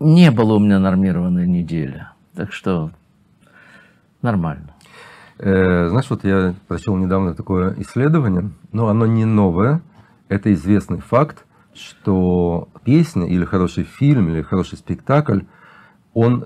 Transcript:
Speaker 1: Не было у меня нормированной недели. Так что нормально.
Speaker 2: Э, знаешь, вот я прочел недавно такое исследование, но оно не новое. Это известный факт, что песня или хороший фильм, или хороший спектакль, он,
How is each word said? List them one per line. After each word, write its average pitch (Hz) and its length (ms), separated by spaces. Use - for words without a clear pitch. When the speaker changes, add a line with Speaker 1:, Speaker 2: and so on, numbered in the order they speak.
Speaker 1:
Не 156 300
было 110 240
у 107 40
меня 104 220
нормированной 90 680
недели. 82 600
Так - 180
что 82 380
нормально. 82 480
Speaker 2:
Э, 92 500
знаешь, 117 220
вот - 140
я 92 300
прочел 90 280
недавно 92 380
такое 92 440
исследование, 120 720
но 110 160
оно 113 180
не 113 180
новое. 107 560
Это 98 240
известный 90 480
факт, 139 440
что 90 960
песня 139 420
или 90 180
хороший 90 400
фильм, 135 440
или 80 140
хороший 90 360
спектакль, 131 640
он, 117 340